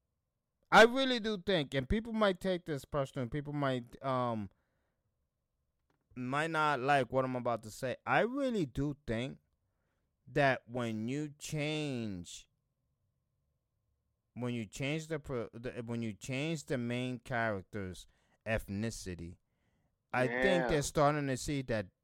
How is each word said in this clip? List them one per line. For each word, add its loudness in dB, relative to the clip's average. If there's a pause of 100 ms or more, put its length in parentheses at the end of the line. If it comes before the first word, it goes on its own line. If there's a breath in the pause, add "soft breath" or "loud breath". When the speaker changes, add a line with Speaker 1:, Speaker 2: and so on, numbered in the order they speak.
(720)
Speaker 1:
I 12
really 4
do -2
think, 0
and 0
people 0
might 2
take -2
this -4
personal, -4
people -6
might, 0 (180)
um, -2 (1700)
might -2
not 2
like 4
what 2
I'm -2
about -2
to -12
say. -6 (100)
I 4
really 0
do -4 (100)
think -4 (960)
that 4
when -2
you -4
change, -4 (1900)
when -4
you -4
change -4
the -4
pro-, -6
the, -10 (140)
when -4
you -4
change -4
the -2
main -4
character's -4 (400)
ethnicity, -4 (760)
I 2
think 4
Speaker 2:
Yeah. 0
Speaker 1:
they're 2
starting 2
to 0
see -2
that, -2 (160)